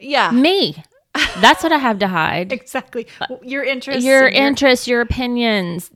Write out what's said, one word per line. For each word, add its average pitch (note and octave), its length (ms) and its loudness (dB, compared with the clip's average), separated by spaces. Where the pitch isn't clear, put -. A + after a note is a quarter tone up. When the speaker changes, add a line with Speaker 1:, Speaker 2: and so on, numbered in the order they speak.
Speaker 1:
Yeah. A#3 300 0
Speaker 2:
Me. B3+ 520 0
That's A3 260 4
what E4 80 0
I D#4 60 4
have A#3 220 -2
to F#3+ 100 0
hide. E3 420 -2
Speaker 1:
<laughs> B3+ 100 -8
Exactly. B3 460 -10
Your C4+ 220 -8
interests C4 400 -4
Speaker 2:
Your C4+ 220 6
Speaker 1:
and - 100 0
your C4+ 120 4
Speaker 2:
interests, C4 420 2
your A#3+ 100 0
opinions. A#3 960 -4